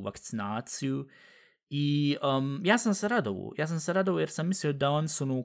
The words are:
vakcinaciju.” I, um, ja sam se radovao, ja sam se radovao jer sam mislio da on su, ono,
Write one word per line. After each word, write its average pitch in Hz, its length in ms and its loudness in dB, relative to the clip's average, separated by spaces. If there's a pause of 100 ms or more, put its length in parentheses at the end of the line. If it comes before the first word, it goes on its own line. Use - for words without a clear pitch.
vakcinaciju.” 117 1080 -4 (640)
I, 147 440 2 (220)
um, 139 260 -2
ja 220 140 6
sam 220 160 2
se 208 140 0
radovao, 110 500 -2
ja 151 80 -2
sam 165 140 -2
se 170 120 0
radovao 185 280 2
jer 156 100 0
sam 160 180 -2
mislio 160 240 0
da 139 180 0
on 151 180 2
su, - 160 -2
ono, 131 200 0